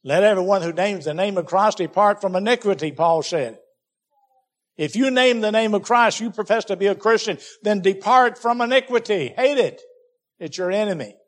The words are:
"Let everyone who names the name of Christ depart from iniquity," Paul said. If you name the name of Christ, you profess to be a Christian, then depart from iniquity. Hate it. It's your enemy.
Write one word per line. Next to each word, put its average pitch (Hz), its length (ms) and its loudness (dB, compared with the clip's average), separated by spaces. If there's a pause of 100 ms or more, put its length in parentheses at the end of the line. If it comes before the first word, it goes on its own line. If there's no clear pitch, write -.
"Let 160 200 2
everyone 196 380 2
who 170 120 -6
names 180 320 -4
the 151 80 -4
name 190 240 -2
of 160 80 -4
Christ 202 320 0
depart 202 420 2
from 185 160 -4
iniquity," 196 560 0
Paul 160 320 2
said. 127 360 -6 (1160)
If 160 220 -6
you 262 120 2
name 254 300 2
the 214 120 0
name 220 220 0
of 202 100 0
Christ, 233 360 2
you 226 120 -6
profess 214 340 -2
to 196 100 -4
be 196 120 -2
a 196 80 0
Christian, 220 440 0 (220)
then 208 200 0
depart 214 560 2
from 240 220 -2
iniquity. 233 720 0
Hate 269 300 0
it. 165 220 -2 (580)
It's 160 180 -12
your 180 140 -2
enemy. 185 440 -4 (120)